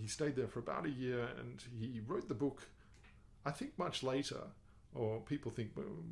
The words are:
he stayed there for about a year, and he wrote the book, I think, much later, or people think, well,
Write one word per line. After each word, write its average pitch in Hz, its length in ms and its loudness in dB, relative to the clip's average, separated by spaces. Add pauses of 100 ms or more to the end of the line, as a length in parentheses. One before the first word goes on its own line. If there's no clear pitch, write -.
he 110 80 0
stayed 139 280 2
there 120 120 4
for 120 120 -4
about 139 260 0
a 151 40 4
year, 123 380 2 (100)
and 120 240 -6 (160)
he 113 280 0
wrote 160 220 0
the 143 60 2
book, 135 340 2 (760)
I 147 80 4
think, 277 260 -4
much - 240 0
later, 131 380 2 (540)
or 113 260 2
people 131 300 0
think, 107 260 -2
well, 139 100 -2 (260)